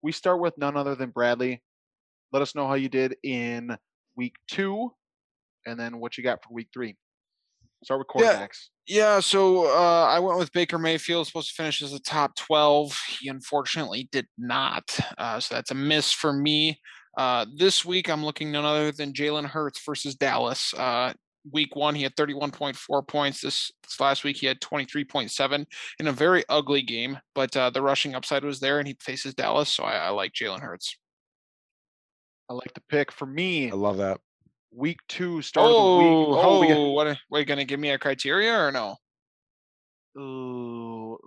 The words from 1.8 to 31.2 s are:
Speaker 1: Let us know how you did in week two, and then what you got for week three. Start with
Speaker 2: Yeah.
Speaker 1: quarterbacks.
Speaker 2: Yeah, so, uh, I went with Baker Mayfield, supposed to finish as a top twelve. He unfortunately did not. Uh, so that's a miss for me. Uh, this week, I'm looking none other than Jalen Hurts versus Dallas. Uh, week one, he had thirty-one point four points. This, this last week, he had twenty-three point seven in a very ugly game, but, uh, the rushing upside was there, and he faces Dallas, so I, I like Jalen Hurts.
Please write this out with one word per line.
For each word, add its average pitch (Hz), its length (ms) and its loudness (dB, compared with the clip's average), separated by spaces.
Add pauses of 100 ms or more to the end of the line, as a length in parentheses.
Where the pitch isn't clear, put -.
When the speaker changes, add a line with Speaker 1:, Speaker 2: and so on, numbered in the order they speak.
Speaker 1:
Let 139 100 2
us 139 120 -6
know 147 140 -4
how 139 60 0
you 135 140 -2
did 131 360 0
in 120 520 -6 (400)
week - 180 -6 (140)
two, 202 440 -4 (760)
and 117 120 -12
then 117 200 -10
what 117 180 -10
you 123 80 -12
got 120 180 -2
for 117 120 -20
week 117 180 -12
three. 117 240 -10 (880)
Start 135 140 -4 (160)
with - 100 4
Speaker 2:
Yeah. 202 220 4
Speaker 1:
quarterbacks. - 220 -20 (180)
Speaker 2:
Yeah, 208 340 4
so, 185 460 4
uh, 170 400 6
I 143 140 4
went 180 180 0
with 170 140 -2
Baker 170 260 0
Mayfield, 165 480 -2
supposed 160 220 -8
to - 60 -12
finish 151 280 -4
as 139 100 -10
a 139 80 -10
top 147 360 -2
twelve. 147 600 2 (220)
He 131 80 -10
unfortunately 131 800 -4
did 131 160 -2 (120)
not. 123 600 -4 (200)
Uh, 117 220 -4
so 120 160 -6
that's 123 140 -8
a 131 40 -6
miss 143 360 0
for - 220 0
me. 151 480 0 (380)
Uh, 123 260 0 (120)
this 180 280 2
week, 180 240 -2
I'm 151 160 -2
looking 151 260 -6
none 147 140 -2
other 151 280 0
than 143 200 -8
Jalen 147 340 -2
Hurts 147 380 -6
versus 143 300 -8
Dallas. 123 600 -2
Uh, 123 380 0 (380)
week 147 240 -2
one, 147 200 0
he 147 80 -4
had 135 140 -4
thirty-one 143 360 -2
point 139 240 -6
four 143 260 -2
points. 143 380 -2
This, - 300 -4 (120)
this - 160 -14
last 139 260 2
week, 139 120 -4
he 135 100 -4
had 131 140 -2
twenty-three 147 440 -6
point 135 260 -6
seven 143 360 -2 (320)
in 156 80 -4
a 147 60 0
very 165 360 4
ugly 143 340 2
game, 123 360 -6 (160)
but, 135 220 -2
uh, 127 140 2
the 131 120 -2
rushing 135 320 0
upside 135 300 -4
was 139 160 -6
there, 139 180 0
and 143 80 -2
he 135 140 -12
faces 131 340 -10
Dallas, 143 380 0
so - 120 -2
I, 107 120 -2
I 85 140 -2
like 101 220 -4
Jalen 98 280 -6
Hurts. 92 360 -12 (1500)